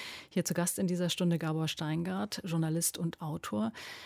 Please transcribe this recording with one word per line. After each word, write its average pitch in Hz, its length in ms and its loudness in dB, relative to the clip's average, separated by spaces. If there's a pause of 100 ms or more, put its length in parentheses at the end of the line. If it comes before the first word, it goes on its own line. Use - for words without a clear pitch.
(280)
Hier 175 160 0
zu - 80 0
Gast 175 260 0
in 190 80 2
dieser 175 220 2
Stunde 170 300 4
Gabor 160 280 0
Steingart, 170 800 -2
Journalist 160 540 2
und 165 240 -2
Autor. 208 500 -2 (340)